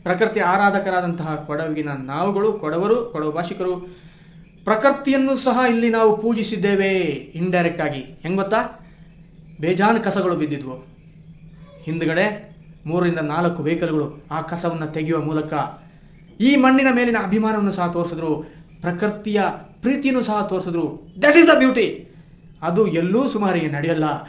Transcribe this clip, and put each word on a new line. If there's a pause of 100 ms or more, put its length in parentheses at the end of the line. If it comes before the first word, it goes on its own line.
ಪ್ರಕೃತಿ
ಆರಾಧಕರಾದಂತಹ
ಕೊಡವಿನ
ನಾವುಗಳು,
ಕೊಡವರು,
ಕೊಡವ
ಭಾಷಿಕರು (640)
ಪ್ರಕೃತಿಯನ್ನು
ಸಹ (100)
ಇಲ್ಲಿ
ನಾವು
ಪೂಜಿಸಿದ್ದೇವೆ (460)
ಇಂಡೈರೆಕ್ಟ್
ಆಗಿ.
ಹೆಂಗ್
ಗೊತ್ತಾ? (760)
ಬೇಜಾನ್
ಕಸಗಳು
ಬಿದ್ದಿದ್ವು, (1120)
ಹಿಂದ್ಗಡೆ (300)
ಮೂರರಿಂದ
ನಾಲ್ಕು
ವೆಹಿಕಲ್‌ಗಳು
ಆ
ಕಸವನ್ನ
ತೆಗೆಯುವ
ಮೂಲಕ (840)
ಈ
ಮಣ್ಣಿನ
ಮೇಲಿನ
ಅಭಿಮಾನವನ್ನು
ಸಹ
ತೋರಿಸಿದ್ರು, (460)
ಪ್ರಕೃತಿಯ (400)
ಪ್ರೀತಿಯನ್ನು
ಸಹ
ತೋರಿಸಿದ್ರು.
That
is
the
beauty. (720)
ಅದು
ಎಲ್ಲೂ
ಸುಮಾರಿಗೆ
ನಡೆಯಲ್ಲ. (240)